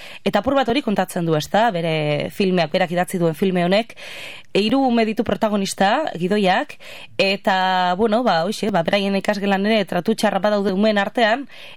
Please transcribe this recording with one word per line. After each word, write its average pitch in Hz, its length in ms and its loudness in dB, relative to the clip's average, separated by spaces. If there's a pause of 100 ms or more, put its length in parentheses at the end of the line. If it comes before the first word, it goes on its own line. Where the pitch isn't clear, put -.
(280)
eta 202 140 2
apur 269 160 2
bat 262 100 2
hori 240 160 0
kontatzen 190 420 -2
du, 160 140 2
ez 147 80 -4
da? 220 240 2
Bere 170 220 -2 (420)
filmeak, 180 380 0
berak 180 180 0
idatzi 175 300 -2
duen 165 180 0
filme 180 240 0
honek, 196 320 0 (560)
e, - 140 0
hiru 262 240 2
ume 233 180 2
ditu 220 160 -2
protagonista, 202 720 0 (260)
gidoiak, 196 560 0 (420)
eta, 185 760 2
bueno, 220 320 2
ba, 165 160 4
hoxe, 202 320 -4
ba, 170 80 2
beraien 196 320 0
ikasgelan 196 560 0
ere 214 160 2
tratu 185 320 -2
txarra 196 240 0
badaude 208 320 0
umeen 208 240 2
artean, 220 480 0 (300)